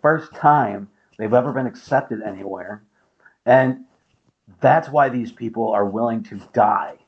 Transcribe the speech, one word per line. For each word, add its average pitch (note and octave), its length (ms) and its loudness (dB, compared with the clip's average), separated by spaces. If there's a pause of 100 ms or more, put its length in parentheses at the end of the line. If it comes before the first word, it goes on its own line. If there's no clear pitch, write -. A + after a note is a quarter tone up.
first D#3 320 0
time A2+ 540 2 (300)
they've A2 160 -2
ever B2 180 2
been B2+ 140 -4
accepted A#2+ 560 -4
anywhere. G2 600 -12 (640)
And C3 380 4 (760)
that's C#3+ 280 2
why C#3 200 2
these A#2+ 220 -6
people A2+ 400 -6
are G2+ 140 2
willing A2 400 -4
to G2+ 160 -16 (120)
die - 440 0 (120)